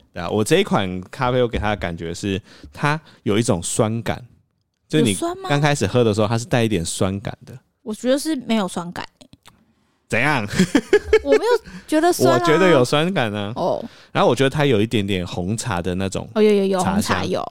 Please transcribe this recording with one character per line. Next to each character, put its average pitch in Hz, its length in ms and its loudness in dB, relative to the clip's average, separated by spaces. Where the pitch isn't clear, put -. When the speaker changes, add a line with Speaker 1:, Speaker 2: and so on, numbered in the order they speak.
Speaker 1:
对 87 80 -8
啊， 87 80 -6
我 104 140 0
这 160 160 4
一 196 40 2
款 92 460 -2
咖 123 220 -2
啡 127 100 2
我 120 60 2
给 110 100 -6
它 104 140 -2
的 104 40 -2
感 85 220 -6
觉 82 160 -8
是， 95 260 -4
它 151 300 -2
有 98 120 0
一 110 60 2
种 113 220 0
酸 113 400 -2
感， - 200 -6
就 156 120 0
是 - 40 4
你 117 60 4
Speaker 2:
有 185 80 0
酸 339 220 -4
吗？ - 100 -10
Speaker 1:
刚 143 100 0
开 147 140 2
始 117 140 0
喝 123 160 2
的 107 100 4
时 107 80 0
候， 104 60 2
它 113 100 0
是 113 80 -6
带 117 180 0
一 113 40 2
点 92 180 -2
酸 98 340 -2
感 - 160 -8
的。 123 100 -16
Speaker 2:
我 214 140 -10
觉 247 160 -2
得 277 80 2
是 311 160 -4
没 226 200 -4
有 202 120 0
酸 175 240 -8
感 - 120 -10
欸。 - 60 -20
Speaker 1:
怎 110 140 0
样？ 135 260 0
Speaker 2:
我 277 80 0
没 427 60 8
有 453 340 0
觉 302 120 2
得 339 140 4
酸 - 220 4
啊。 - 20 4
Speaker 1:
<laughs> - 20 0
我 - 60 0
觉 156 140 4
得 180 100 6
有 135 160 6
酸 156 260 0
感 123 220 0
啊。 104 220 -4
Speaker 2:
哦。 165 280 -2
Speaker 1:
然 165 120 2
后 190 60 6
我 127 60 4
觉 135 80 2
得 135 60 4
它 147 140 0
有 131 160 4
一 107 60 4
点 110 200 0
点 95 200 -2
红 90 320 -4
茶 90 240 -4
的 90 140 -2
那 98 120 -2
种 87 280 -6
Speaker 2:
哦， 214 60 0
有， 214 80 6
有， 202 160 2
有， 190 140 0
Speaker 1:
茶 180 60 -2
香。 185 80 0
Speaker 2:
红 208 80 2
茶 185 240 -2
有。 - 240 -4